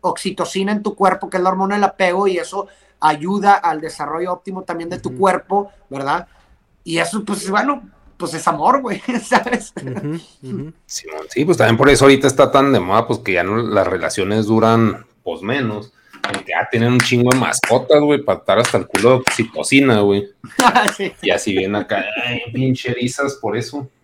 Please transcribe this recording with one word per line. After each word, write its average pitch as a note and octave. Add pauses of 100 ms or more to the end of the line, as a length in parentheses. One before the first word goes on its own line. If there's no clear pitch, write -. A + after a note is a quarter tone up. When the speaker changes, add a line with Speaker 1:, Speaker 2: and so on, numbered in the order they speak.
Speaker 1:
oxitocina F#3+
en G#3
tu G3+
cuerpo, F#3+
que F#3
es F3+
la F#3
hormona F#3+
del G3+
apego, F#3+
y F3+
eso F#3 (320)
ayuda F3+
al E3
desarrollo D#3+
óptimo F#3
también E3+
de F3
tu F3
Speaker 2:
Ujú. B2+
Speaker 1:
cuerpo, F#3+ (180)
¿verdad? C#3+ (560)
Y E3
eso, G3+
pues, G3+
bueno, A#3 (280)
pues, -
es D#3+
amor, E3
güey, -
<laughs> A#3+
¿sabes? A#3
Speaker 2:
Ujú, C#3+ (240)
ujú. C#3 (120)
Speaker 3:
Simón, -
sí, -
pues, E3
también A#2
por C#3
eso C3+
ahorita C#3
está C3
tan C#3
de A#2+
moda, G2
pues, A2+
que G2+
ya F2
no, G2
las F#2
relaciones F#2+
duran, A2 (180)
pues, E2
menos. G#2+ (300)
Porque -
ya F#2
tienen A#2
un B2
chingo B2
de C3
mascotas, B2+
güey, D3
para F#2
estar G2
hasta A#2+
el F#2
culo G#2
de C3
oxitocina, B2+
güey. G2+ (300)
Speaker 1:
<laughs> A3
Sí. G3 (100)
Speaker 3:
Y -
así F#2
vienen F#2+
acá, G2 (220)
ay, A#2+ (100)
pinche C3
erizas B2
por G#2
eso. C3 (140)